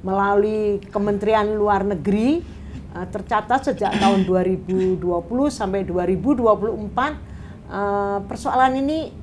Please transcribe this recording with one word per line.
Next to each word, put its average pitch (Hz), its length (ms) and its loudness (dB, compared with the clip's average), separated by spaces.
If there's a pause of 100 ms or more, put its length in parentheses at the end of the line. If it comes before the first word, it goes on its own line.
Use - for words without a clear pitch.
Melalui 202 720 2 (160)
Kementerian 208 640 2
Luar 208 240 2
Negeri, 202 600 2 (500)
eh, 185 160 -8
tercatat 233 640 0
sejak 208 240 -2
tahun 196 300 4
dua 180 180 2
ribu 185 540 0
dua 175 240 -2
puluh 254 260 0
sampai 196 320 -2
dua 185 240 -2
ribu 196 320 2
dua 220 160 6
puluh 208 240 0
empat, 247 400 -4 (540)
eh, 202 480 -2 (100)
persoalan 254 560 2
ini 302 240 -2 (140)